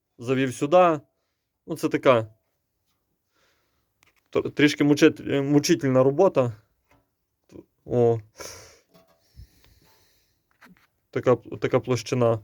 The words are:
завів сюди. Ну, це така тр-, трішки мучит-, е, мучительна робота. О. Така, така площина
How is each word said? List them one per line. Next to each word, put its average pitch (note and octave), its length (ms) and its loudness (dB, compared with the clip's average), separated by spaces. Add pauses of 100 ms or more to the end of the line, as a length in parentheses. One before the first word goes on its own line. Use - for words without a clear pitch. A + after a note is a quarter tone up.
(180)
завів B2+ 360 -4
сюди. D#3+ 460 2 (640)
Ну, E3 100 -10
це D#3 120 -4
така B2+ 380 2 (2000)
тр-, - 200 -4
трішки D3 340 0
мучит-, C#3+ 460 2
е, C#3 120 -4
мучительна C#3 600 0
робота. C#3 500 0 (1300)
О. A#2+ 340 0 (3000)
Така, B2+ 260 0
така - 440 -4
площина A#2+ 640 -2